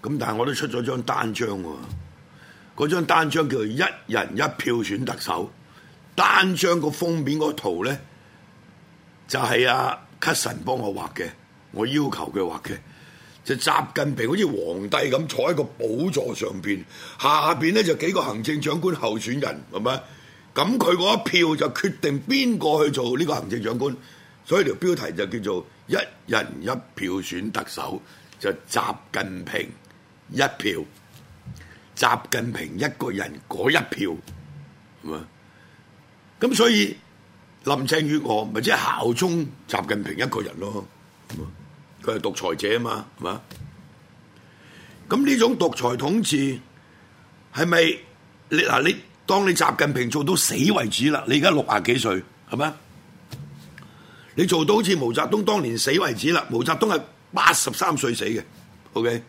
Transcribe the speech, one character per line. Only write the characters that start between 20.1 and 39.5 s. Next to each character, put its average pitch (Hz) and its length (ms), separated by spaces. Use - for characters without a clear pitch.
咁 190 240
佢 175 160
嗰 196 240
一 - 100
票 165 280
就 147 180
決 196 260
定 143 220
邊 254 340
個 151 280
去 147 80
做 123 260
呢 170 60
個 147 100
行 92 160
政 113 120
長 110 140
官， 131 180
所 180 140
以 180 40
條 131 100
標 175 200
題 82 200
就 98 120
叫 113 140
做 92 260
一 - 100
人 110 200
一 95 40
票 117 540
選 92 320
特 - 160
首， - 320
就 101 120
習 - 260
近 92 320
平 - 240
一 98 80
票。 107 440
習 120 180
近 120 200
平 82 280
一 123 60
個 127 140
人 95 200
嗰 104 220
一 151 60
票， 87 220
係 76 60
嘛？ 78 140
噉 247 140
所 240 160
以 208 260
林 135 220
鄭 160 140
月 151 160
娥 110 200
咪 104 160
即 190 80
係 - 80
效 - 340
忠 170 340